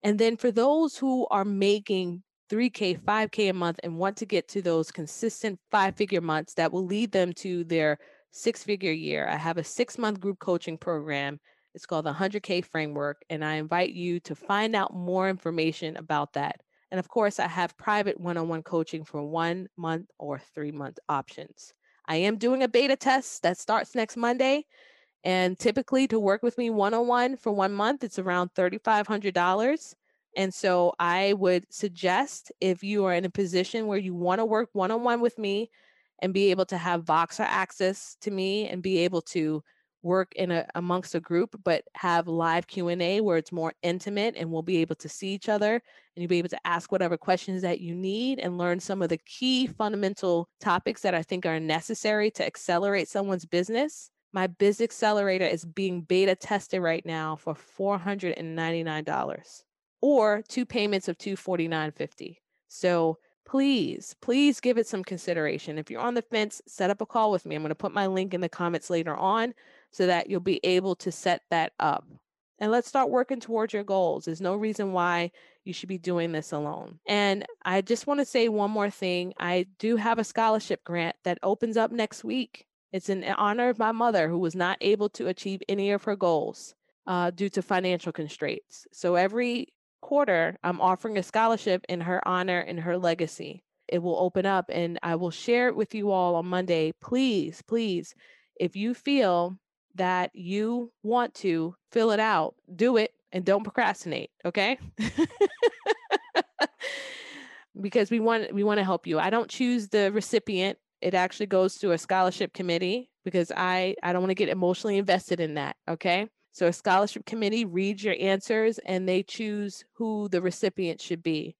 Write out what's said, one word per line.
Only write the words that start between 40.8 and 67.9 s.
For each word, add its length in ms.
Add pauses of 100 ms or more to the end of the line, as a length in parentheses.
a 60
group, 440
but 200 (100)
have 340
live 380
Q 220
and 120
A 220
where 160
it's 120
more 220 (100)
intimate 540
and 160
we'll 80
be 160
able 200
to 120
see 200
each 200
other 240
and 500
you'll 60
be 100
able 120
to 160
ask 260
whatever 240
questions 460
that 180
you 140
need 460
and 180
learn 200
some 220
of 80
the 160
key 420
fundamental 840 (100)
topics 400
that 140
I 80
think 240
are 120
necessary 760
to 120
accelerate 640
someone's 380
business. 640 (220)
My 160
Biz 320
Accelerator 640
is 200
being 360
beta 340
tested 480
right 240
now 300
for 180
four 440
hundred 380
and 200
ninety-nine 480
dollars 580 (380)
or 480
two 180
payments 400
of 100
two 200
forty-nine 560
fifty. 500 (240)
So 520 (280)
please, 760
please 380
give 180
it 120
some 160
consideration. 720
If 100
you're 120
on 140
the 80
fence, 440
set 240
up 100
a 60
call 240
with 160
me. 80
I'm 80
gonna 140
put 180